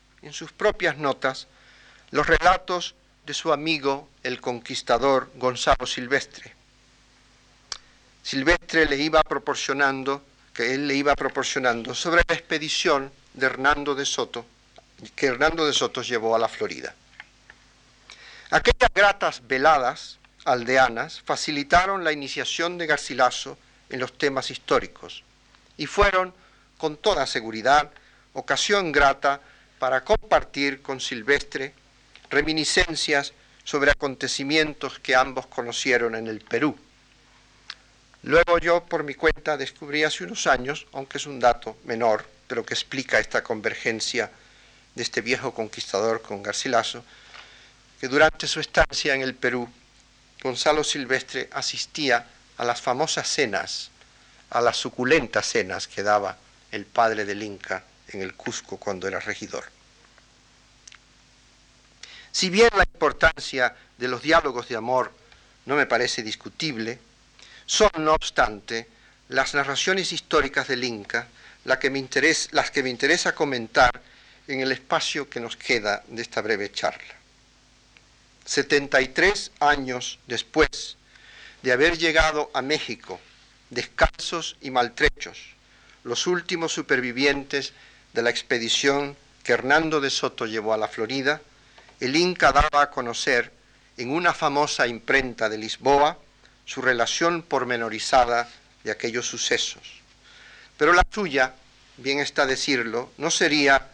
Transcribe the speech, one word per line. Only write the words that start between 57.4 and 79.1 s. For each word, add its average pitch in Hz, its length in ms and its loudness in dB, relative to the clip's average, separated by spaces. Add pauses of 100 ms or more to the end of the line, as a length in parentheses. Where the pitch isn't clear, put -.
Inca 98 420 -10 (240)
en 98 140 -10
el 92 120 -10
Cusco - 440 -10
cuando 95 280 -6
era 95 140 -6
regidor. - 440 -10 (2750)
Si - 160 -2
bien 220 260 6
la 190 100 4
importancia 139 920 0 (220)
de 120 100 -4
los 120 140 -4
diálogos 147 460 2
de 123 80 -4
amor 120 360 0 (540)
no 135 100 0
me 139 100 4
parece 120 360 0
discutible, 113 760 -8 (680)
son, - 300 4
no 156 160 2
obstante, 117 760 0 (420)
las 131 260 0
narraciones 147 580 0
históricas 143 560 0
del 123 160 -2
Inca 117 420 -6 (380)
la 131 140 2
que 139 100 0
me 135 100 0
interes-, 135 520 2
las 139 200 0
que 143 120 0
me 127 80 -2
interesa 151 440 0
comentar 123 680 2 (440)
en 135 140 -6
el 131 100 0
espacio 147 600 -4
que 123 100 -10
nos 117 160 -10
queda 104 520 -2
de 117 120 -10
esta 117 220 -6
breve 104 280 -2
charla. - 440 -6 (1300)
Setenta 139 560 0
y 131 80 -2
tres 185 420 0 (100)